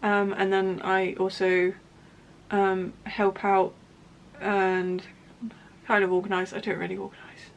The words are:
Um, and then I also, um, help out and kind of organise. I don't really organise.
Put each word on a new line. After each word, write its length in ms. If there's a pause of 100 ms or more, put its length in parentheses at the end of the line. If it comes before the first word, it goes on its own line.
Um, 340
and 160
then 320
I 300
also, 600 (760)
um, 420 (120)
help 400
out 300 (680)
and 640 (840)
kind 180
of 80
organise. 400
I 80
don't 180
really 180
organise. 600